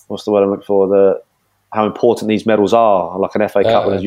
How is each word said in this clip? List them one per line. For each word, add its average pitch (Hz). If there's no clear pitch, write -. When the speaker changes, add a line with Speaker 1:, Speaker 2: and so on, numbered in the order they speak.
Speaker 1:
what's 104
the -
word 101
I'm 98
looking 101
for, 98
the, 98
how 107
important 107
these 107
medals 104
are, 95
like 95
an 104
F 101
A 101
Cup -
Speaker 2:
Yeah, 110
Speaker 1:
and 98
a -
Speaker 2:
yeah. 92